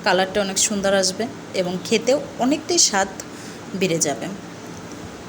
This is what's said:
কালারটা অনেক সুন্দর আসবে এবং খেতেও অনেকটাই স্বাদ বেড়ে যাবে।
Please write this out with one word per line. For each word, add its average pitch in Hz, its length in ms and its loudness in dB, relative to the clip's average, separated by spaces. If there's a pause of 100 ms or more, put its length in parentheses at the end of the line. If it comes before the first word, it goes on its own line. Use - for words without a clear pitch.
কালারটা 190 360 4
অনেক 190 180 0
সুন্দর 196 360 2
আসবে 190 300 2 (300)
এবং 180 180 0 (140)
খেতেও 254 320 4 (200)
অনেকটাই 311 500 2
স্বাদ 196 220 2 (680)
বেড়ে 165 260 4
যাবে। 143 200 -2 (1040)